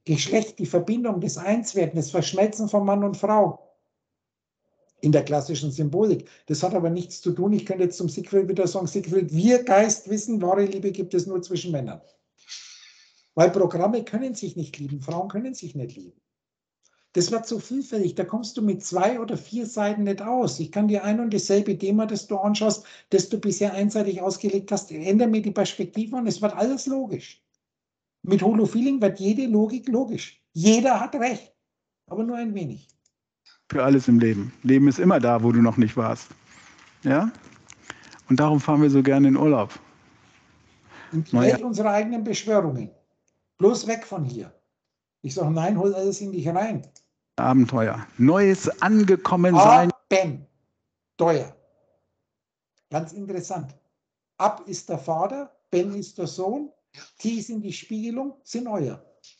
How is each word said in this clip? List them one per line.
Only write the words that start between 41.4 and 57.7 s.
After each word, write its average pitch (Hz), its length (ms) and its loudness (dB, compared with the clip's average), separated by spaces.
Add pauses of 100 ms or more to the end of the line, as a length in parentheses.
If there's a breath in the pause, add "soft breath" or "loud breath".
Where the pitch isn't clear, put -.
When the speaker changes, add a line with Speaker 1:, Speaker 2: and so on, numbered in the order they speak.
Speaker 1:
Welt 233 100 -4
unserer 214 280 -2
eigenen 214 320 -2
Beschwörungen. 185 680 -2 (640)
Bloß 214 300 2
weg 226 180 -6
von 175 180 -8
hier. 107 300 -10 (680)
Ich 135 120 -10
sag, 151 160 -2
nein, 165 300 0
hol 196 160 2
alles 196 260 -4
in 196 100 -10
dich 165 160 -6
rein. 185 380 -4 (540)
Speaker 2:
Abenteuer. 120 680 2 (100)
Neues 190 520 4 (120)
Angekommensein. 185 1120 6 (180)
Speaker 1:
Abenteuer. - 1500 -2 (1300)
Ganz 160 240 -6
interessant. 190 600 -10 (640)
Ab 208 280 0
ist 196 240 -12
der 165 80 -6
Vater, 190 540 -4 (180)
Ben 185 240 0
ist - 240 -12
der 170 100 -6
Sohn, 240 420 -6 (500 soft breath)
T 226 220 -4
sind 214 220 -10
die 190 100 -10